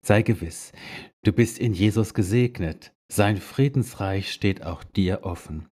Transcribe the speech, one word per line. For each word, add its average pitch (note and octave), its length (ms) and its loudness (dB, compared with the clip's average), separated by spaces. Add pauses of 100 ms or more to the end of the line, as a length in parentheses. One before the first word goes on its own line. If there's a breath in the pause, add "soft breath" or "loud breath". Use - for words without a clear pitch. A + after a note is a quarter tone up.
Sei G#2+ 200 4
gewiss, - 500 -4 (520 loud breath)
du G#2 80 4
bist - 260 2
in A2+ 160 0
Jesus G#2 400 2
gesegnet, G#2+ 800 -2 (180)
sein G#2 240 2
Friedensreich G2 960 -2
steht F#2+ 300 -2
auch F2+ 220 -10
dir F#2 400 0
offen. E2 500 -8